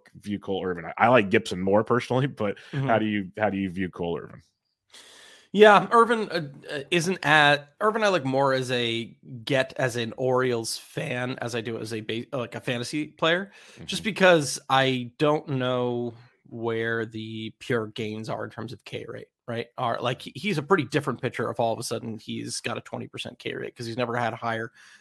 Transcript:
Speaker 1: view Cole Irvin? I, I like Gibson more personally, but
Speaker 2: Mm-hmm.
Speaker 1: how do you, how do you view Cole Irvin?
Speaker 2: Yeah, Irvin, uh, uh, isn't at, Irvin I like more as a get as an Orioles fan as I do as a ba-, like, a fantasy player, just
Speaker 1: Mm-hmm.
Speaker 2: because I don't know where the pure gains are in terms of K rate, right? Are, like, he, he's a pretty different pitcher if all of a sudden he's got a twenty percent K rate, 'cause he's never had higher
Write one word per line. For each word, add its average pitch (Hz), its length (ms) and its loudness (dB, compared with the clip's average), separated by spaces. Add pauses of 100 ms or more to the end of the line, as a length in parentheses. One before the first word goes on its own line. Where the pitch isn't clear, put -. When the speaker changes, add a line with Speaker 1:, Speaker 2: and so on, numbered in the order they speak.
(200)
Speaker 1:
view 98 200 -6
Cole 95 260 -6
Irvin? 85 200 -4
I, 98 200 0
I - 20 6
like 117 220 6
Gibson 101 320 2
more 98 240 4
personally, 120 420 0
but 104 300 -4 (160)
Speaker 2:
Mm-hmm. 139 140 -2
Speaker 1:
how 113 120 4
do 110 60 0
you, 101 320 -2
how 107 120 2
do 95 80 -2
you 98 120 -2
view 90 200 -4
Cole 85 300 -4
Irvin? - 220 -16 (1120)
Speaker 2:
Yeah, 196 380 10
Irvin, 226 380 4
uh, 160 200 -4 (200)
uh, 147 100 -6 (120)
isn't 175 340 0
at, 147 440 6 (100)
Irvin 220 240 2
I 208 60 4
like 170 160 2
more 135 280 2
as 131 160 0
a 117 480 -2 (280)
get 131 320 0
as 127 180 -2
an 113 220 -4
Orioles 127 600 0
fan 127 640 -6
as 120 140 -6
I 117 60 -4
do 113 180 -6
as 110 140 -8
a 110 80 -6
ba-, 110 320 -6
like, 120 200 -6
a 117 60 -10
fantasy 135 480 -4
player, 170 440 0 (340)
just 185 160 -6
Speaker 1:
Mm-hmm. 196 80 -4
Speaker 2:
because 175 500 6 (100)
I 131 480 2
don't 151 300 2
know 123 680 -2 (360)
where 113 560 -2
the 110 540 -10
pure 113 280 -2
gains 107 420 -8
are 110 140 -6
in 110 80 -10
terms 113 200 -10
of 107 140 -16
K 110 220 -12
rate, - 200 -14 (200)
right? 117 200 -6 (100)
Are, 120 240 -2
like, 127 200 -2
he, - 140 -14
he's 165 220 -2
a 151 60 -2
pretty 175 200 2
different 135 380 -4
pitcher 117 280 -4
if 113 100 -4
all 113 140 2
of 110 60 -4
a 117 40 -8
sudden 120 360 -8
he's 117 400 -8
got 117 180 -8
a 113 40 -10
twenty 120 260 -10
percent 120 320 -12
K - 160 -8
rate, - 200 -10
'cause 120 100 -12
he's 113 120 -8
never 120 180 -2
had 120 180 0
higher 113 380 -6 (300)